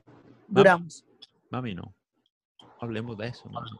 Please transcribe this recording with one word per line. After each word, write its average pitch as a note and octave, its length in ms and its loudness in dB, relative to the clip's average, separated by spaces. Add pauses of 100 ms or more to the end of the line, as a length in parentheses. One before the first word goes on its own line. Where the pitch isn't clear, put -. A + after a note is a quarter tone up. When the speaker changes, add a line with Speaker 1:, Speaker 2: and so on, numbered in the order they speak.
(480)
Speaker 1:
duramos? F3 560 4 (460)
Speaker 2:
Mami, A#2 240 -6
no. F#2 200 -12 (640)
No - 100 -20 (120)
hablemos A#2 380 -6
de G#2+ 100 -8
eso, B2 220 -14
mami. G#2+ 180 -12 (120)